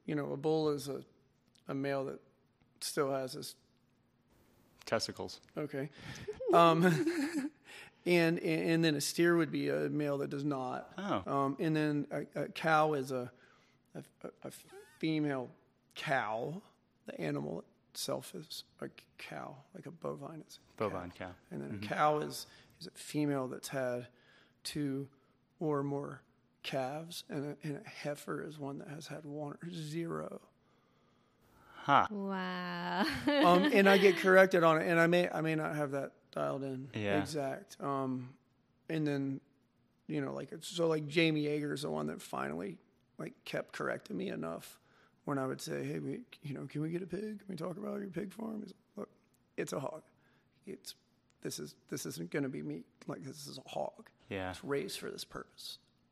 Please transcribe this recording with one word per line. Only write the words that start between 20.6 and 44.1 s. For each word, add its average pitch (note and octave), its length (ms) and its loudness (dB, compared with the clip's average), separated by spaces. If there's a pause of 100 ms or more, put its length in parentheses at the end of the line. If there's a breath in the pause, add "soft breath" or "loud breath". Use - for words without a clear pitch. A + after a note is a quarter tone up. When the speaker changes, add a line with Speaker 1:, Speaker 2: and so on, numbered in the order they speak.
Speaker 1:
a - 40 -4
Speaker 2:
Bovine F#2 300 -2
Speaker 1:
cow. F#2 160 -12
Speaker 2:
cow. F2+ 40 -12 (200)
Speaker 1:
And C3+ 100 -8
then C#3+ 80 -10 (100)
Speaker 2:
Mm-hmm. G#2 60 -8
Speaker 1:
a - 100 -4
cow D3+ 240 4
is, D3 280 -6 (320 loud breath)
is E3 80 -16
a - 40 -14
female C#3+ 560 -2
that's C3+ 220 -10
had B2 380 -4 (560 soft breath)
two C#3 440 -4 (520 soft breath)
or D3 240 2
more C#3+ 380 -4 (420)
calves, D3+ 680 -4
and D3 160 -4 (180)
a, D#3+ 40 -6
and C#3+ 180 -4
a - 40 -14
heifer D3 540 -6
is D#3 160 -10
one C#3 200 -6
that - 100 -12
has D3 180 -12
had D3+ 180 -12
one D3 380 -8
or E3+ 80 -10
zero. D#3+ 720 -6 (1400 soft breath)
Speaker 2:
Huh. C3 280 8
Speaker 3:
Wow. F#3 1000 -2
<laughs> - 160 -4
Speaker 1:
Um, F#3 360 8 (100)
and G3 160 10
I G3 80 10
get F#3 200 8
corrected F#3 460 8
on D#3+ 180 8
it, F#3+ 60 0
and E3+ 120 6
I E3 80 8
may, F3 220 6
I E3 120 0
may D#3+ 140 2
not D#3 200 0
have D3 160 0
that C#3 200 -2 (200)
dialed C#3 320 -2
in C3+ 300 -6
Speaker 2:
Yeah. G2+ 260 0
Speaker 1:
exact. C3+ 640 -4
Um, C3 480 -2 (600)
and D#3+ 180 0
then, C#3 340 -2 (640)
you D3+ 140 -2
know, C#3 120 -4
like, C#3+ 180 -8
it's, E3 160 -10
so, E3+ 200 2
like, D#3 200 0
Jamie D#3 380 4
Yeager D3 280 0
is C#3+ 80 -4
the D#3 80 -2
one D#3 180 -2
that D3+ 140 -6
finally, D2 560 -4 (400)
like, D#3+ 160 -10 (120)
kept - 280 -6
correcting - 440 -4